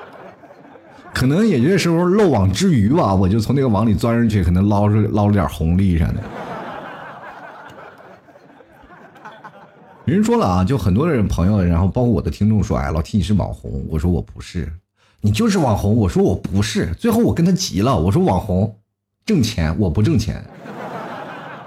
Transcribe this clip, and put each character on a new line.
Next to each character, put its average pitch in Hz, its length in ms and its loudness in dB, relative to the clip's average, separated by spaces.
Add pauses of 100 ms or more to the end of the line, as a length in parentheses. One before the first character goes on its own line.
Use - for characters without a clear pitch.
(1120)
可 127 140 0
能 170 180 2
也 151 160 2
就 127 60 4
是 190 100 4
说 170 280 2
漏 190 240 4
网 98 200 2
之 170 240 2
鱼 104 140 4
吧， 127 260 2
我 95 140 2
就 101 100 2
从 117 160 0
那 139 80 2
个 135 60 2
网 107 180 2
里 110 80 2
钻 117 220 0
上 117 140 2
去， 101 120 2
可 80 80 2
能 92 200 2
捞 104 180 2
出， 104 80 2 (160)
捞 104 160 2
了 101 60 4
点 98 160 2
红 82 280 0
利 92 220 2
啥 78 60 2
的。 52 180 -4 (3750)
人 190 180 2
说 233 140 2
了 180 100 2
啊， 92 160 2
就 127 140 0
很 92 160 0
多 131 120 2
的 175 80 0
人 104 140 2
朋 85 200 0
友， 104 140 2
然 87 200 2
后 95 40 2
包 - 180 0
括 120 80 2
我 87 100 0
的 80 100 -4
听 101 160 0
众 107 160 2
说 69 160 -2
，“哎， 69 120 -2
老 80 100 -2
T 107 160 -2
你 90 60 2
是 101 100 0
网 80 200 0
红。” 64 380 -8
我 80 80 -2
说 87 100 0
，“我 85 120 0
不 - 180 -14
是。” 76 320 -8 (540)
你 101 60 2
就 214 180 2
是 196 80 2
网 127 180 2
红。 104 200 0
我 107 120 2
说 175 160 2
：“我 160 120 2
不 - 260 -2
是。” 104 380 -2
最 233 100 0
后 220 100 2
我 165 140 2
跟 170 100 0
他 185 80 4
急 98 300 -2
了， - 180 2
我 87 120 0
说 160 120 2
：“网 104 160 2
红 98 380 -2 (480)
挣 190 160 2
钱， 82 380 -2
我 98 100 2
不 104 140 0
挣 127 160 2
钱。” - 260 -6 (1200)